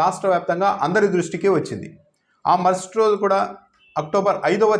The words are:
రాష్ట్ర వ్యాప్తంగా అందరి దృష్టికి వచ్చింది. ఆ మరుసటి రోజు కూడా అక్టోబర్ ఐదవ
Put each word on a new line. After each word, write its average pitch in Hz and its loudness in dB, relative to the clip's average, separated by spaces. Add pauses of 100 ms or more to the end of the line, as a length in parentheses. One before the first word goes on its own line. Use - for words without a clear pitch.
రాష్ట్ర 185 -2
వ్యాప్తంగా 175 0 (180)
అందరి 202 2
దృష్టికి 175 -2
వచ్చింది. 98 -6 (540)
ఆ 165 4 (100)
మరుసటి 185 -2
రోజు 208 2
కూడా 196 2 (560)
అక్టోబర్ 190 0 (140)
ఐదవ 214 2